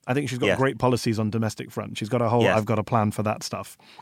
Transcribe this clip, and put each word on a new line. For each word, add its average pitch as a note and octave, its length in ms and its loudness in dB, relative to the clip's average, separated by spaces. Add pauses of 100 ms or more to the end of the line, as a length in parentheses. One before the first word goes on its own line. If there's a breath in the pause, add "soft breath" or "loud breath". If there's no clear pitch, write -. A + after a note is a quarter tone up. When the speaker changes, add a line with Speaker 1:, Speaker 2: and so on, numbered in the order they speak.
Speaker 1:
I B2+ 80 0
think C#3 140 -2
she's B2 100 -6
got A#2+ 80 0
Speaker 2:
Yes. F#2 120 4
Speaker 1:
great A#2+ 200 0
policies A#2+ 400 2
on A2 120 0
domestic A2+ 420 -4
front. G#2+ 260 -8
She's G#2+ 100 -6
got A#2+ 140 0
a A2+ 60 2
whole A#2+ 140 4
Speaker 2:
Yes. G2+ 140 4
Speaker 1:
"I've G#2+ 100 2
got G#2+ 120 0
a G#2 60 0
plan G#2+ 260 2
for G#2 140 -2
that" A2 180 -2
stuff, - 340 -10 (260 loud breath)